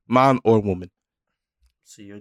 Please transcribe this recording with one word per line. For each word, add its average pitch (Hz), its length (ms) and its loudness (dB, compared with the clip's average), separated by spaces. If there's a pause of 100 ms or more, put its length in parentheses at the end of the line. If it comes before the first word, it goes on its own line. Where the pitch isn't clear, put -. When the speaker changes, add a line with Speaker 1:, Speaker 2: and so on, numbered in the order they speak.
Speaker 1:
Man 127 360 2
or 110 160 4
woman. 92 320 -6 (920)
Speaker 2:
So - 180 -20
you're 101 200 -20